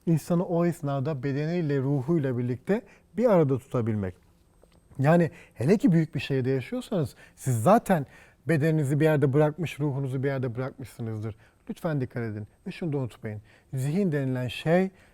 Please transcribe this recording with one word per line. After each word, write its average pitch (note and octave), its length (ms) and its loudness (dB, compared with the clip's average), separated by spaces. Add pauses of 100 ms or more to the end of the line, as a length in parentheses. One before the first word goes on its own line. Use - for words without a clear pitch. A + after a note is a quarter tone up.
insanı F3 400 2
o E3+ 200 0
esnada C#3+ 580 -4
bedeniyle, D3 560 -2
ruhuyla C3+ 580 0
birlikte B2+ 440 -2 (360)
bir A#3 80 2
arada D#3+ 320 6
tutabilmek. G#2+ 580 -2 (840)
Yani D#3+ 320 4 (220)
hele D#3 240 2
ki A3+ 140 4
büyük D#3+ 240 2
bir C#3 40 -2
şeyde C3 300 -2
yaşıyorsanız E3 640 -4 (200)
siz A#2 280 -2
zaten F3+ 420 4 (420)
bedeninizi D#3 520 2
bir D#3 60 4
yerde D3 280 4
bırakmış, D3+ 460 0
ruhunuzu C#3 440 -4
bir C#3 40 0
yerde C3 280 -4
bırakmışsınızdır. A2+ 800 -8 (340)
Lütfen D#3 320 -4
dikkat B2 220 -6
edin G#2+ 240 -8 (200)
ve F3+ 40 -10
şunu D#3+ 220 -6
da D3 40 -2
unutmayın. A2 440 -8 (320)
Zihin D3 380 -2
denilen C3 360 -2
şey F3+ 440 0 (220)